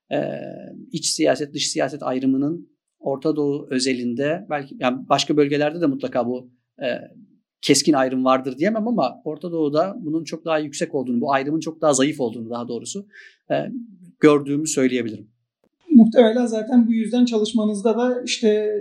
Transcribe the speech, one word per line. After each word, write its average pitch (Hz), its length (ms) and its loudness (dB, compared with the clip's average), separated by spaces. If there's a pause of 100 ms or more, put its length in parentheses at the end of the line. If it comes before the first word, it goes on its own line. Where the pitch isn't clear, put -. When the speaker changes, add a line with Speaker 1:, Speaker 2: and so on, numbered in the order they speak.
(120)
Speaker 1:
e, 139 60 -2 (760)
iç - 140 -6
siyaset, 143 480 0
dış 143 180 -4
siyaset 139 320 -4
ayrımının 135 680 -2 (280)
Orta 147 360 -2
Doğu 143 340 -2
özelinde, 131 800 -2
belki 143 300 -8
yani 127 300 -2
başka 147 280 0
bölgelerde 147 440 2
de 165 40 2
mutlaka 127 420 -2
bu, 123 240 -8 (280)
e, 135 80 -6 (760)
keskin 151 320 4
ayrım 131 320 2
vardır 131 320 2
diyemem 214 300 0
ama 170 360 -2
Orta 160 280 -8
Doğu'da 160 480 0
bunun 160 240 -4
çok 160 220 -12
daha 160 140 0
yüksek 151 360 -6
olduğunu, 123 260 -2
bu 139 120 0
ayrımın 143 260 0
çok 156 220 -8
daha 151 120 4
zayıf 143 280 2
olduğunu 117 280 -6
daha 120 180 -8
doğrusu, 123 400 -10 (440)
e, 147 40 0 (640)
gördüğümü 147 480 4
söyleyebilirim. 123 640 -2 (640)
Speaker 2:
Muhtemelen 233 520 8
zaten 220 420 2
bu 226 60 2
yüzden 226 320 2
çalışmanızda 214 720 0
da 247 280 0
işte 214 560 0